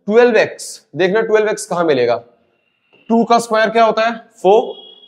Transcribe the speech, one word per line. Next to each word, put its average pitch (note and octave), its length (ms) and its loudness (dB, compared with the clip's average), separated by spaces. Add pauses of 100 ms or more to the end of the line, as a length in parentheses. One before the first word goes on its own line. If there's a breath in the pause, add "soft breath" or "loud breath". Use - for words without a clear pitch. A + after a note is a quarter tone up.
twelve A3+ 300 4
X। - 580 -4
देखना F#3 260 0
ट्वेल्व G#3+ 280 0
एक्स G#3 160 -8
कहां F3 200 -4
मिलेगा? B2 300 0 (920)
टू A#3 140 2
का A#3 160 2
square A3 300 -2
क्या A3+ 140 2
होता A3 180 0
है? A#3 140 -2
फ़ोर। G#3+ 460 0 (460)